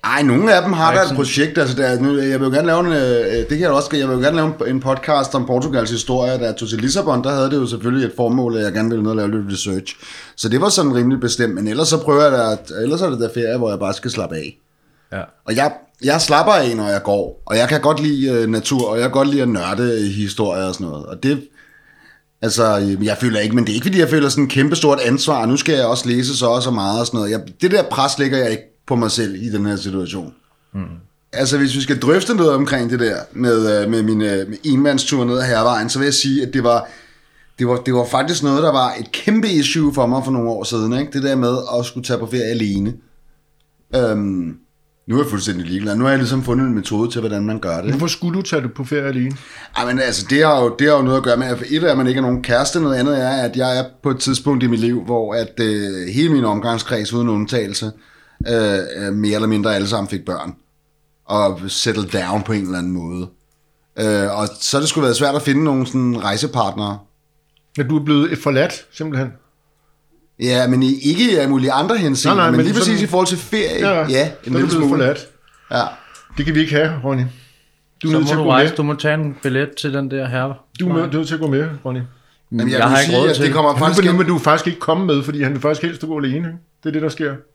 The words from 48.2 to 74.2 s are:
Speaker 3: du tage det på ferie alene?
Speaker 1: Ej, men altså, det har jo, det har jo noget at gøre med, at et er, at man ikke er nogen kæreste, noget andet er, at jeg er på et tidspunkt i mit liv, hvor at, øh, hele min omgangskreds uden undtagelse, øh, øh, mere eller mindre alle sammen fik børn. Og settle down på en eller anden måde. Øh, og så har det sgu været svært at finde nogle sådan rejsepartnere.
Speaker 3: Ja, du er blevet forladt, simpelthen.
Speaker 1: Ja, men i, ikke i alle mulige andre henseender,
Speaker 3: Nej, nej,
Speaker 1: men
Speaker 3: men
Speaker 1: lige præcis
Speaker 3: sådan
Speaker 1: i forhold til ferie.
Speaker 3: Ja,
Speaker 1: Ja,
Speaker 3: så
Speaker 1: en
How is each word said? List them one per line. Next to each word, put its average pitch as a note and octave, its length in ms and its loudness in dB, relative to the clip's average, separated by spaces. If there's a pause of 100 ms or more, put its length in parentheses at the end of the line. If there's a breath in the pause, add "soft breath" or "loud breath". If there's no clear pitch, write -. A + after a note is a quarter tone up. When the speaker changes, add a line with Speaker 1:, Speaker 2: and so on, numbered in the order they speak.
Speaker 3:
du G3 60 -2
tage D#3+ 200 -2
det A#2+ 140 -6
på C3+ 80 -8
ferie C#3 240 -4
alene? C3 280 -2 (400 loud breath)
Speaker 1:
Ej, A#2+ 100 -2
men B2+ 140 0
altså, G#2 300 -2
det C#3+ 160 4
har D3 160 4
jo, D#3+ 160 2
det C#3+ 100 4
har D3+ 80 6
jo C3+ 60 4
noget C3 140 2
at C3 60 0
gøre A#2+ 140 2
med, B2+ 100 -2
at B2 240 -4
et D#3+ 140 0
er, E3 60 4
at C3 80 2
man C3 80 2
ikke B2+ 120 0
er C3 40 0
nogen B2 200 0
kæreste, C3+ 380 0
noget C#3 160 0
andet C3+ 260 2
er, B2+ 80 0
at B2+ 260 -2
jeg B2+ 220 0
er C3 60 -2 (180)
på C#3+ 80 0
et C3 80 -2
tidspunkt C3 440 0
i C3 40 2
mit A#2 140 2
liv, A#2 240 0
hvor A2 300 -2
at, A2+ 260 -4
øh, G2+ 480 -2
hele D3 240 2
min C3 120 4
omgangskreds G#2+ 680 -2
uden A#2+ 160 0
undtagelse, G#2+ 600 -2 (580 soft breath)
øh, G#2+ 300 0 (180)
øh, G2+ 160 -6
mere G#2 220 0
eller A2 140 0
mindre G#2+ 260 0
alle G2 140 -2
sammen G2+ 200 -2
fik F2+ 160 -8
børn. E2+ 300 -8 (720)
Og G2 420 0
settle G#2+ 360 -2 (160)
down F#2+ 220 -2
på A2+ 100 -4
en G#2 120 0
eller F#2 140 -6
anden F2+ 140 -4
måde. F2+ 360 -8 (680)
Øh, G#2 400 0
og G#2 100 -2 (120)
så - 160 -2
har C#3 40 2
det D3 80 -2
sgu D#3+ 120 0
været B2 160 2
svært C#3 180 0
at D3 80 -2
finde D3 220 2
nogle C3 220 0
sådan B2 380 -2
rejsepartnere. G#2 760 -2 (800)
Speaker 3:
Ja, C#3+ 40 -2
du D3 160 0
er C#3+ 60 -2
blevet D3+ 340 2
forladt, C#3+ 540 -2
simpelthen. C3+ 360 -6 (1120)
Speaker 1:
Ja, B2 240 2
men C3 160 4
i, C3+ 200 2
ikke F#3 300 4
i - 20 4
alle C#3 160 2
mulige C3 220 2
andre F3 240 2
henseender, E3+ 400 2
Speaker 3:
Nej, F3+ 80 4
nej, E3 60 4
Speaker 1:
men B2 60 4
Speaker 3:
men D#3+ 100 4
Speaker 1:
lige G3+ 80 2
præcis F#3 200 4
Speaker 3:
sådan G3+ 100 2
Speaker 1:
i - 20 0
forhold F3+ 200 2
til F3+ 120 -2
ferie. G3 500 -2
Speaker 3:
Ja, F3 120 2
Speaker 1:
Ja, D3+ 60 0
Speaker 3:
så C3 80 0
Speaker 1:
en C3 60 4